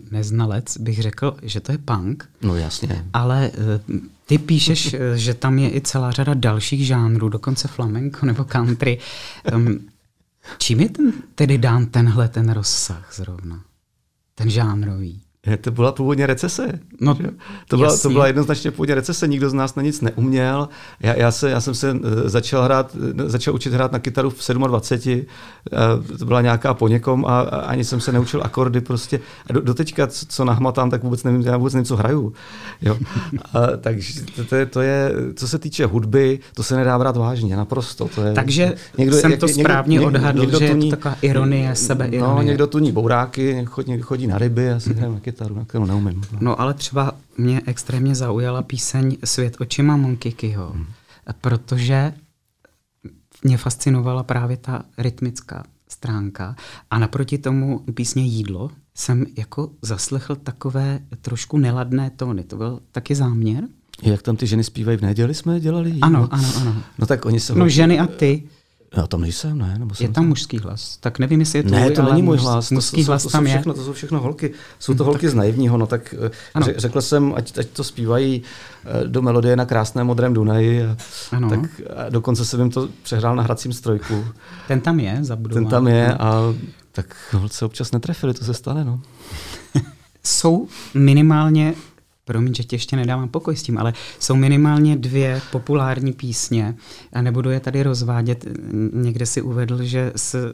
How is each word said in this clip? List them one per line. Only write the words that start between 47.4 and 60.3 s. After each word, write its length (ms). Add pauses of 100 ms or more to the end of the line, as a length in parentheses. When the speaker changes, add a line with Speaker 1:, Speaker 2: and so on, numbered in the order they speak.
Speaker 1:
extrémně 480
zaujala 480
píseň 600
Svět 360
očima 360
Monkikyho, 720
Speaker 2:
Hmm. 160 (540)
Speaker 1:
protože 720 (1300)
mě 140
fascinovala 640
právě 340
ta 260 (160)
rytmická 640 (240)
stránka. 680 (340)
A 80
naproti 400
tomu 400 (160)
písně 280
Jídlo 480 (240)
jsem 320 (100)
jako 340 (120)
zaslechl 540